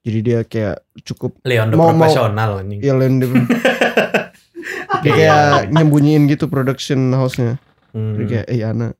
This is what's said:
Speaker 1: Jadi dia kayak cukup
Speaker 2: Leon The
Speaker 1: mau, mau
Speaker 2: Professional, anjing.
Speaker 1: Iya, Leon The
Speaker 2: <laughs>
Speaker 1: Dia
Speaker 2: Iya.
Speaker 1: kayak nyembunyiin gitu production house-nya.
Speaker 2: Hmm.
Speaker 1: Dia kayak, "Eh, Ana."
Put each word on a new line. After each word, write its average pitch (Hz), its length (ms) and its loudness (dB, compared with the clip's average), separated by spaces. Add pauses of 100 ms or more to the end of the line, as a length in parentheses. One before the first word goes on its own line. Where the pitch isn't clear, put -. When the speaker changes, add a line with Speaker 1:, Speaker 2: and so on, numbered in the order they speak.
Speaker 1:
Jadi 110 200 -4
dia 117 220 0
kayak 107 380 -4 (240)
cukup - 380 -10
Speaker 2:
Leon 113 260 0
The 113 80 2
Speaker 1:
mau, 165 160 4
mau 160 80 2
Speaker 2:
Professional, 110 580 2
anjing. 101 220 -10
Speaker 1:
Iya, 135 160 0
Leon 131 220 2
The 131 100 0
Speaker 2:
<laughs> 233 800 0 (920)
Speaker 1:
Dia - 60 -6
Speaker 2:
Iya. - 100 4
Speaker 1:
kayak 156 240 4 (320)
nyembunyiin 147 560 4
gitu 147 220 0
production 131 640 -2
house-nya. 127 480 -2 (300)
Speaker 2:
Hmm. 110 260 -6
Speaker 1:
Dia 120 100 -4
kayak, 113 220 -4
"Eh, 120 140 -2
Ana." 113 260 -4 (120)